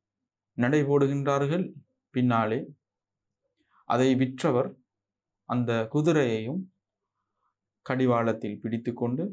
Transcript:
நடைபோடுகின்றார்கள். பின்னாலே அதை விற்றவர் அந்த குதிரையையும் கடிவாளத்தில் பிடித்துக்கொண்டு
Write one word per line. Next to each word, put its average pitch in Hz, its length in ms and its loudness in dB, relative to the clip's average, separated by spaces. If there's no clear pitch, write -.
நடைபோடுகின்றார்கள். 143 1040 2
பின்னாலே 120 500 0
அதை 127 300 2
விற்றவர் 127 560 0
அந்த 117 480 -2
குதிரையையும் 147 720 0
கடிவாளத்தில் 117 720 0
பிடித்துக்கொண்டு 120 720 -4